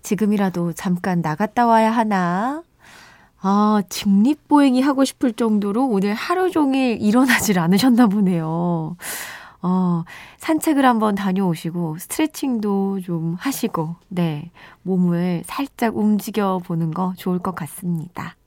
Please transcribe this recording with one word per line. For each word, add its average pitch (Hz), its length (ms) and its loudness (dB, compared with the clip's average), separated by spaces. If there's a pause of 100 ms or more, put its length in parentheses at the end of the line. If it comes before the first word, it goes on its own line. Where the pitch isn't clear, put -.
지금이라도 190 720 -2
잠깐 180 480 -2
나갔다 202 460 -2
와야 220 240 4
하나?" 214 720 0 (760)
아, 208 500 2
직립보행이 254 920 4
하고 269 240 2
싶을 254 280 -2
정도로 214 540 0
오늘 202 280 0
하루 359 340 0
종일 269 500 2
일어나질 214 600 2
않으셨나 220 480 4
보네요. 175 920 0 (640)
어, 180 420 2 (360)
산책을 311 440 0
한번 220 300 2
다녀오시고 175 880 -2
스트레칭도 208 1000 -2
좀 170 360 -4
하시고, 175 580 -4 (120)
네, 170 420 -4 (320)
몸을 180 640 0
살짝 - 520 -4
움직여보는 196 920 -2
거 185 240 -4
좋을 180 220 -4
것 180 160 -6
같습니다. 170 840 -8 (120)